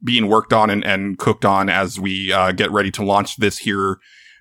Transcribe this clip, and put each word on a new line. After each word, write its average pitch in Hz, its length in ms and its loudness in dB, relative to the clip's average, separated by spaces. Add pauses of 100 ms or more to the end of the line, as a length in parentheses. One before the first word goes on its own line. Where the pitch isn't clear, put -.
being 120 240 0
worked 107 240 2
on 110 180 4
and, 104 140 -2
and 98 340 -4
cooked - 260 0
on 98 240 2
as 95 300 0
we, 95 340 -4
uh, 92 200 2
get 95 180 -2
ready 98 220 0
to 107 120 -6
launch 98 320 0
this 101 220 -2
here 98 400 -2 (420)